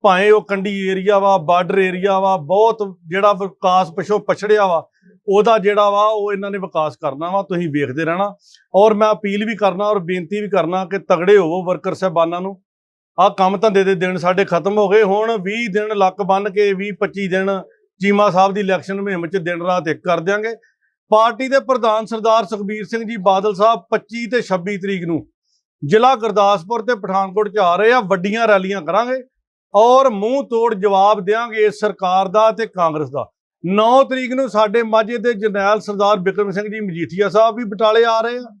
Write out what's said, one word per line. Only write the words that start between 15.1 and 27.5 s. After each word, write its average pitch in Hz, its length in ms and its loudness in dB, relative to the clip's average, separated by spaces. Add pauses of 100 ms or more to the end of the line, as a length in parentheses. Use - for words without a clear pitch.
ਵੀਹ 220 300 -6
ਦਿਨ 208 220 -2
ਲੱਕ 190 280 0
ਬੰਨ੍ਹ 196 260 0
ਕੇ, 202 240 0
ਵੀਹ 196 280 -6
ਪੱਚੀ 196 280 -4
ਦਿਨ 190 340 -2 (380)
ਚੀਮਾ 202 300 2
ਸਾਹਿਬ 190 220 4
ਦੀ 202 80 -4
ਇਲੈਕਸ਼ਨ 190 400 -2
ਮੁਹਿੰਮ 185 260 -6
'ਚ 165 100 -6
ਦਿਨ 170 260 -4
ਰਾਤ 180 260 -2
ਇੱਕ 147 160 -4
ਕਰ 170 160 0
ਦਿਆਂਗੇ। 208 340 -2 (560)
ਪਾਰਟੀ 226 380 2
ਦੇ 269 120 2
ਪ੍ਰਧਾਨ 220 460 -2
ਸਰਦਾਰ 220 380 0
ਸੁਖਬੀਰ 208 400 -8
ਸਿੰਘ 226 200 -8
ਜੀ 226 120 -8
ਬਾਦਲ 196 380 0
ਸਾਹਿਬ 220 260 2 (100)
ਪੱਚੀ 226 400 -6
ਤੇ 240 120 0
ਛੱਬੀ 185 360 -4
ਤਰੀਕ 190 260 -6
ਨੂੰ 165 220 -4 (600)
ਜ਼ਿਲ੍ਹਾ 226 280 4
ਗੁਰਦਾਸਪੁਰ 208 680 0
ਤੇ 240 120 -2
ਪਠਾਨਕੋਟ 190 540 -2
'ਚ 208 100 -4